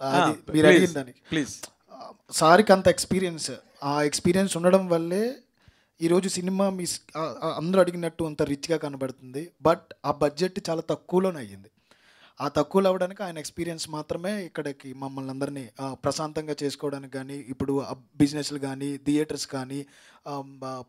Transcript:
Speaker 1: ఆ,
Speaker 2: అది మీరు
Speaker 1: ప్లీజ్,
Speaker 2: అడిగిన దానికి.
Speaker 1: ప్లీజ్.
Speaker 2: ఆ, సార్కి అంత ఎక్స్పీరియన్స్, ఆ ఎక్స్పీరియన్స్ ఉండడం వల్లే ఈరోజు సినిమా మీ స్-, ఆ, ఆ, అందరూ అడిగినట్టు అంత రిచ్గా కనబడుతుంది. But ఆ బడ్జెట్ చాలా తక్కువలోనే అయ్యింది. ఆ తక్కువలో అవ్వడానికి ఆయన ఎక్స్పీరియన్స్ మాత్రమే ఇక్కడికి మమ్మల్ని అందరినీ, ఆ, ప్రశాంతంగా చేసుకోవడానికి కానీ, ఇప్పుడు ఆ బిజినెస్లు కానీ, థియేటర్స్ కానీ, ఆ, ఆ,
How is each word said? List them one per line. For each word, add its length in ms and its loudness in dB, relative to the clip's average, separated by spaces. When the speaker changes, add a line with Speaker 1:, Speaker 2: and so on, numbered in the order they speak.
Speaker 1:
ఆ, 80 -4
Speaker 2:
అది 220 4
మీరు 200 -10
Speaker 1:
ప్లీజ్, 140 6
Speaker 2:
అడిగిన 260 10
దానికి. 300 -8
Speaker 1:
ప్లీజ్. 300 -4
Speaker 2:
ఆ, 200 -18
సార్కి 400 8
అంత 160 6
ఎక్స్పీరియన్స్, 640 -2
ఆ 200 0
ఎక్స్పీరియన్స్ 540 0
ఉండడం 300 4
వల్లే 480 0
ఈరోజు 280 2
సినిమా 400 0
మీ 160 -6
స్-, 160 -8
ఆ, 260 -6
ఆ, 140 -4
అందరూ 220 2
అడిగినట్టు 440 0
అంత 180 -4
రిచ్గా 360 -2
కనబడుతుంది. 720 -8
But 140 6
ఆ 60 0
బడ్జెట్ 580 -2
చాలా 200 -4
తక్కువలోనే 500 -2
అయ్యింది. 320 -16
ఆ 60 -2
తక్కువలో 400 2
అవ్వడానికి 360 0
ఆయన 140 -10
ఎక్స్పీరియన్స్ 520 -8
మాత్రమే 560 -6
ఇక్కడికి 480 -10
మమ్మల్ని 380 -10
అందరినీ, 380 -6
ఆ, 140 -6
ప్రశాంతంగా 720 -4
చేసుకోవడానికి 500 -8
కానీ, 220 -10
ఇప్పుడు 440 -4
ఆ 140 -8
బిజినెస్లు 640 -2
కానీ, 380 -8
థియేటర్స్ 500 -2
కానీ, 380 -10
ఆ, 360 -12
ఆ, 260 -12